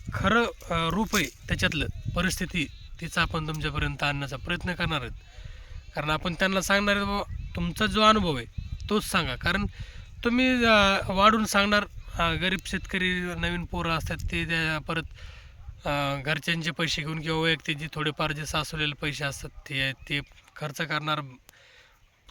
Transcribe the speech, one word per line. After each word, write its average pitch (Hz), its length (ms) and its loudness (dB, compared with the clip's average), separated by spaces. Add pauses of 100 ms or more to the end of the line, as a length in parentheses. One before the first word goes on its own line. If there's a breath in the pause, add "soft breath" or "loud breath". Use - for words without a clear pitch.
(120)
खरं, 220 320 4
अ, 165 440 0
रूप 208 280 2
आहे 175 80 4
त्याच्यातलं - 600 0 (300)
परिस्थिती, 175 500 0 (340)
तिचं 165 200 -2
आपण 160 260 0
तुमच्यापर्यंत 147 560 -2
आणण्याचा 143 340 -2
प्रयत्न 175 380 -4
करणार 165 260 0
आहेत. 117 120 -6 (840 loud breath)
कारण 147 160 -2
आपण 170 240 0
त्यांना 190 260 2
सांगणार 202 360 2
आहे, 202 80 0
"बाबा, 202 400 -2 (120)
तुमचा 175 300 -2
जो 202 160 2
अनुभव 208 340 6
आहे 113 100 -6 (440)
तोच 208 140 2
सांगा." 143 320 0
कारण 196 300 0 (580 loud breath)
तुम्ही, 247 400 4
अ, 202 340 8 (100)
वाढून 214 360 6
सांगणार, 208 400 4 (300)
अ, 170 200 2
गरीब 185 320 0
शेतकरी, 185 540 0
नवीन 175 440 -2
पोरं 165 260 -2
असतात 160 260 -2 (160)
ते 170 120 0
त्या 160 340 0
परत, 160 240 -4 (840 loud breath)
अ, 143 360 0
घरच्यांचे 156 480 -2
पैसे 160 320 -2
घेऊन 156 180 -4
किंवा 160 200 0
वैयक्तिक 160 360 0
जे 156 160 -6
थोडेफार 151 400 -2
जे 147 140 -6
साचवलेले 151 480 -2
पैसे 147 300 -4
असतात 139 260 -6
ते, 135 420 -4
ते 143 280 -4 (360)
खर्च 151 240 -6
करणार, 151 400 -2 (1120 soft breath)